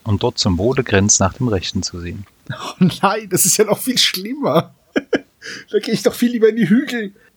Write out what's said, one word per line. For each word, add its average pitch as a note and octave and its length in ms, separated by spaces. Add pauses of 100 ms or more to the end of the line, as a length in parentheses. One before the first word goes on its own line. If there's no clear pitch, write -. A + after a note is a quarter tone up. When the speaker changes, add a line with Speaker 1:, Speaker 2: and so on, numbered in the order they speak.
Speaker 1:
um G2+ 160
dort - 200
zum F2+ 200
Wohle B2+ 260
Grens G2+ 360
nach F#2+ 120
dem B2+ 160
Rechten F#2+ 340
zu F2 180
sehen. E2+ 260 (240)
Speaker 2:
Oh - 340 (160)
nein, G#3 300
das F3+ 160
ist - 100
ja A3 80
noch G#3 140
viel B3 200
schlimmer. G3 760 (200)
<laughs> - 100 (680)
Da G#3 80
geh - 140
ich - 100
doch A#3+ 120
viel A#3+ 180
lieber A3 160
in G#3+ 80
die A3 120
Hügel. A#3+ 440 (240)